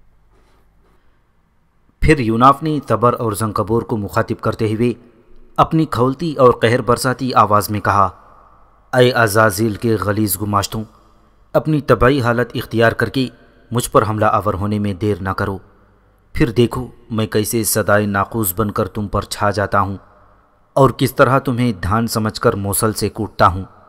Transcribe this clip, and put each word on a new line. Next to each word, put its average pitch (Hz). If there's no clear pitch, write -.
फिर 147
यूनाफ 120
ने 151
तबर 117
और 113
जंकबूर 110
को -
मुखातिब 104
करते 113
हुए 110
अपनी 160
खौलती 135
और 127
कहर 120
बरसाती 123
आवाज़ 107
में 104
कहा, 98
"ऐ 127
अजाजील 110
के 113
गलीज़ 101
गुमाश्तों, 104
अपनी 151
तबाही 131
हालत 120
इख्तियार 113
करके 123
मुझ 120
पर 127
हमला 107
आवर 107
होने 104
में 101
देर 101
ना 95
करो। 98
फिर 139
देखो 120
मैं 110
कैसे 107
सदाए 104
नाकूस 98
बनकर 110
तुम 104
पर 101
छा -
जाता 101
हूँ 98
और 135
किस -
तरह 131
तुम्हें 123
धान 107
समझकर 110
मौसल 101
से 101
कूटता 104
हूँ। 92